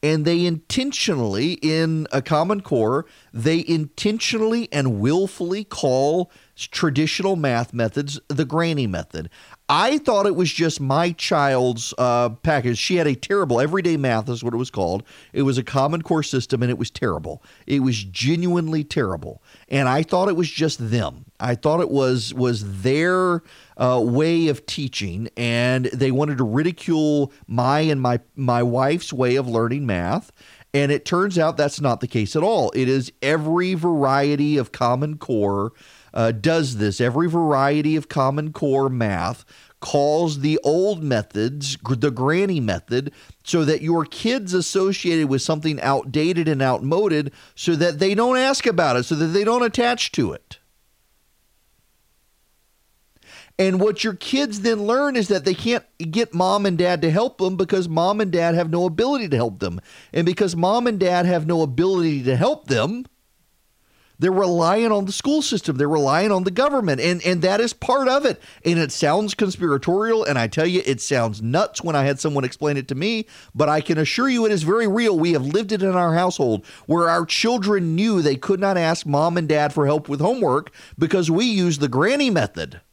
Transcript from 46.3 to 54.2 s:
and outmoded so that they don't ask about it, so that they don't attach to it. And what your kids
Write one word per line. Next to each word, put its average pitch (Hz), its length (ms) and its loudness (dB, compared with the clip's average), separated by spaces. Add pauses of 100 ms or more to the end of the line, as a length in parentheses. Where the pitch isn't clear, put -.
and 143 140 0
outmoded 151 720 0 (220)
so - 220 0
that 156 220 0
they 196 160 2
don't 247 220 2
ask 262 300 0
about 165 300 2
it, 123 80 0
so 165 100 -2
that 160 140 0
they 196 160 0
don't 240 180 2
attach 240 500 0
to 101 200 -2
it. - 260 -16 (3000)
And 185 220 2
what 214 240 2
your 226 80 -2
kids 220 480 -4